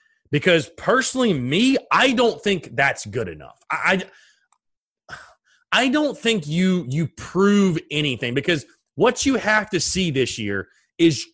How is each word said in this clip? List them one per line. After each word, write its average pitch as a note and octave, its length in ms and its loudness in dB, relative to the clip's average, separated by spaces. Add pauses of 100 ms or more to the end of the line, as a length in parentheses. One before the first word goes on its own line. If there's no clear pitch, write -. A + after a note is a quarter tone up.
(300)
Because D3+ 460 2
personally, B3 560 0
me, E3 440 2 (160)
I A3+ 180 4
don't A#3 320 0
think G3 320 -4
that's C#3 320 0
good G#2+ 220 -6
enough. D2+ 320 -16 (100)
I, F3+ 320 0 (1080)
I, - 80 -18 (540)
I A#3+ 200 2
don't C#4+ 280 0
think G#3+ 300 -2
you, F3+ 400 0
you C#3+ 180 -2
prove G3 720 2 (140)
anything, C3 420 -2
because C#3+ 320 -2 (300)
what A#3+ 280 0
you C4+ 120 2
have G#3 340 0
to F#3+ 80 -2
see F3+ 320 -2
this C3 260 -2
year G2+ 300 -6 (320)
is E3 360 2